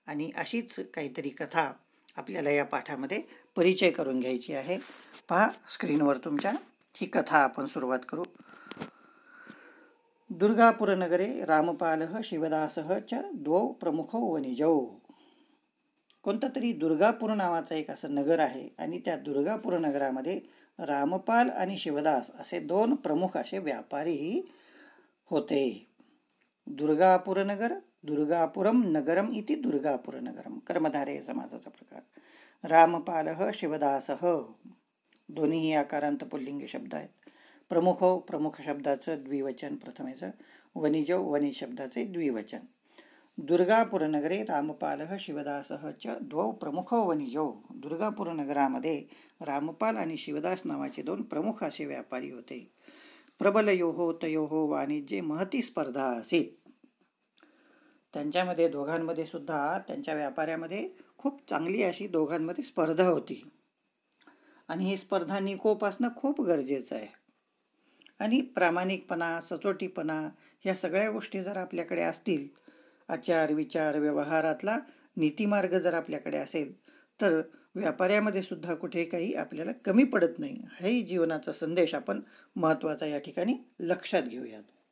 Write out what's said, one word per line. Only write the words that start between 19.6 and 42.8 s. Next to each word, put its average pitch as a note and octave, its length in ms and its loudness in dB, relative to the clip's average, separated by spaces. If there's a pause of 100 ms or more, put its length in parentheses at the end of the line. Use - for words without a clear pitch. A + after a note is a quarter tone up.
नगरामध्ये C#3 640 -2 (380)
रामपाल F#3 720 2
आणि F#3 280 -2
शिवदास D3+ 600 0
असे D#3+ 200 -6
दोन G#3 360 2
प्रमुख F3+ 420 0
असे C3+ 200 -4
व्यापारीही D#3 840 -4 (840)
होते. C#3+ 640 0 (800)
दुर्गापूर F#3 760 6
नगर, G3+ 300 -2 (300)
दुर्गापुरम E3 840 2
नगरम E3 480 2
इति G#3+ 220 -2
दुर्गापूर D3 600 -2
नगरम, B2 440 -10
कर्मधारय C#3+ 600 -2
समासाचा - 500 -10
प्रकार. - 320 -20 (640)
रामपालः E3 840 6
शिवदासः, D3 880 0 (880)
दोन्हीही D#3+ 440 2
आकारांत D3 440 0
पुल्लिंगी C#3 500 -8
शब्द - 280 -10
आहेत. D3+ 140 -8 (600)
प्रमुखौ, F3+ 500 6
प्रमुख D3+ 420 -4
शब्दाचं C#3+ 640 -2
द्विवचन C#3 520 -4
प्रथमेचं, C3 540 -10 (460)
वणिजौ, D#3 460 2
वणिज C#3+ 340 0
शब्दाचे C3+ 500 -6
द्विवचन. C#3 540 -4 (800)